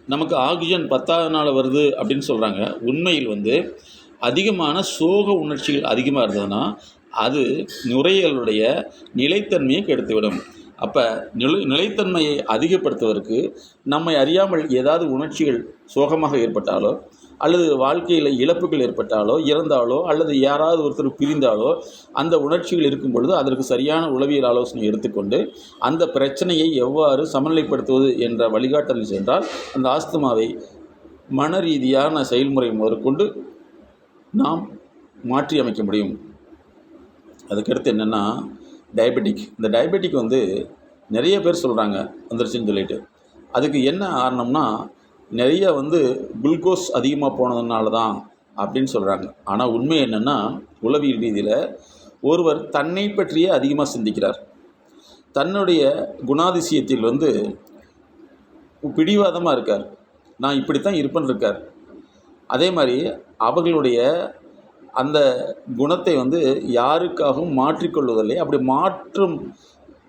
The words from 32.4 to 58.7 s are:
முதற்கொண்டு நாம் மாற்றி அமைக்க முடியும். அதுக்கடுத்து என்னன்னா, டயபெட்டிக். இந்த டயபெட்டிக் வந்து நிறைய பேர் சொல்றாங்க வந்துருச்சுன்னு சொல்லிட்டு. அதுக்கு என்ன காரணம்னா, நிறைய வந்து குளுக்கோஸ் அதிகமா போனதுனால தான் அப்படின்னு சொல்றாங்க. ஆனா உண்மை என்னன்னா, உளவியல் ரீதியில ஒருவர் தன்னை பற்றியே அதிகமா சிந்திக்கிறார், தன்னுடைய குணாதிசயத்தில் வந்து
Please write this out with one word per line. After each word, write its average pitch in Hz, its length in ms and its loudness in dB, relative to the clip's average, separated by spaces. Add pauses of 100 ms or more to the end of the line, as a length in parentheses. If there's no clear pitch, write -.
முதற்கொண்டு 113 720 0 (880)
நாம் 202 400 -2 (520)
மாற்றி 139 360 0
அமைக்க 110 240 -2
முடியும். 98 440 -4 (1200)
அதுக்கடுத்து 113 420 0
என்னன்னா, 107 560 -2 (480)
டயபெட்டிக். 117 640 0
இந்த 110 100 0
டயபெட்டிக் 170 420 0
வந்து 117 580 0 (400)
நிறைய 160 320 2
பேர் 170 220 0
சொல்றாங்க 107 500 0 (160)
வந்துருச்சுன்னு 117 360 -4
சொல்லிட்டு. 104 380 -2 (480)
அதுக்கு 139 320 0
என்ன 185 240 0
காரணம்னா, 127 800 -2 (420)
நிறைய 156 420 2
வந்து 143 580 0 (140)
குளுக்கோஸ் 170 500 0
அதிகமா 135 460 0
போனதுனால 117 520 0
தான் 110 400 -2 (260)
அப்படின்னு 104 360 -2
சொல்றாங்க. 95 400 -2 (100)
ஆனா 107 240 0
உண்மை 135 340 0
என்னன்னா, 120 640 -2 (160)
உளவியல் 131 400 0
ரீதியில 107 560 -2 (460)
ஒருவர் 160 480 0
தன்னை 175 400 -2
பற்றியே 180 400 0
அதிகமா 143 360 2 (120)
சிந்திக்கிறார், 104 420 -2 (920)
தன்னுடைய 175 840 2 (140)
குணாதிசயத்தில் 151 720 2
வந்து 113 600 0 (1200)